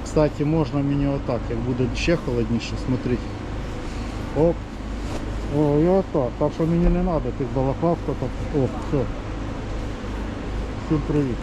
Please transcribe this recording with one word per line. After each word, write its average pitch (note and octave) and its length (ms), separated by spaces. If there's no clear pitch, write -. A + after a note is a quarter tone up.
Кстати, D3 420
можна D3 340
мені C#3 280
отак, C#3 320
як A#2 100
буде B2 260
ще E3+ 200
холодніше, A#2 580
смотрите. B2 360
Оп. D#3+ 180
О, D3 220
і D#3+ 80
отак. F3+ 420
Так D3 160
що E3 100
мені E3+ 240
не F3 140
надо D#3 340
тих C3+ 180
балаклав, C#3 500
то C#3+ 80
так. C3 160
О, C3+ 80
все. - 380
Всім D#3 220
привіт. C#3 360